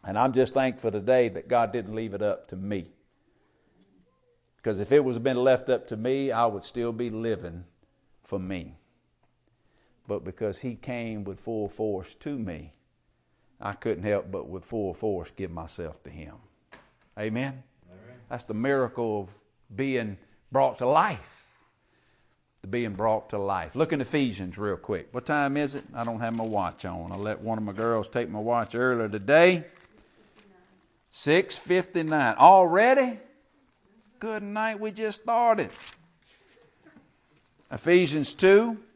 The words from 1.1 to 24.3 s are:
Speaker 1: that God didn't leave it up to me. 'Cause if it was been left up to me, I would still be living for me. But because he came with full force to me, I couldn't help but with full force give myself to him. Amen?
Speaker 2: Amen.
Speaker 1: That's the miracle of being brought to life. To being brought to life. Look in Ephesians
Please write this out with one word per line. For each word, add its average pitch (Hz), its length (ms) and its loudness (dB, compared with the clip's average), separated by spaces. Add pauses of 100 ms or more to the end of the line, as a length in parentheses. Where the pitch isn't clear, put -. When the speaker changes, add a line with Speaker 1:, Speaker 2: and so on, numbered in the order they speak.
Speaker 1:
that 92 200 -8
God 117 240 2
didn't 107 220 -6
leave 110 180 -6
it 101 100 -4
up - 260 -2
to 92 80 -12
me. 95 340 -6 (1700)
'Cause 104 160 -2
if 104 140 0
it 143 120 8
was 123 140 -2
been 123 180 0
left 127 320 4
up 123 200 0
to 110 80 -8
me, 131 360 -2
I 117 140 2
would 101 180 -2
still 117 280 -4
be 117 180 -4
living 92 540 -6 (580)
for - 160 -6
me. 92 380 -8 (1300)
But 104 180 -6
because 95 340 -6
he 123 160 -8
came 113 500 -8
with 95 140 -10
full 110 300 -6
force 101 480 -6
to 147 220 -8
me, 80 340 -10 (880)
I 101 120 -8
couldn't 101 320 -6
help 101 260 -2
but 82 180 -8
with 90 160 -12
full 104 280 -4
force 92 380 -6
give 92 200 -10
myself 82 520 -12
to 80 80 -18
him. 78 260 -18 (840)
Amen? 127 440 -4 (280)
Speaker 2:
Amen. 104 280 -20 (100)
Speaker 1:
That's 120 160 -10
the 107 100 -8
miracle 120 680 0
of 95 80 -10 (460)
being 117 440 -2 (320)
brought 131 280 2
to 123 80 -2
life. 151 560 0 (1200)
To 95 60 -14
being 113 260 -4
brought 107 360 0
to 104 80 -4
life. 95 360 -4
Look 156 180 0
in 147 80 -2
Ephesians 104 560 -2